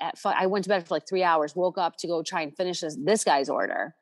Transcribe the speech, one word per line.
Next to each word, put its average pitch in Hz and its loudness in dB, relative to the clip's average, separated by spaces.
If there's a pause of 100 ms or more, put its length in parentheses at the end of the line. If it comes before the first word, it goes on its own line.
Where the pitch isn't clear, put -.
at, - -6
fu-, 208 -2
I 190 2
went 196 0
to 185 -2
bed 185 0
for, 180 -2
like, 156 -4
three 185 0
hours, 156 2
woke 180 0
up 170 -2
to 180 -6
go 165 -2
try 175 -4
and 147 -6
finish 180 -2
this, 156 -6
this 190 2
guy's 139 4
order. 95 -2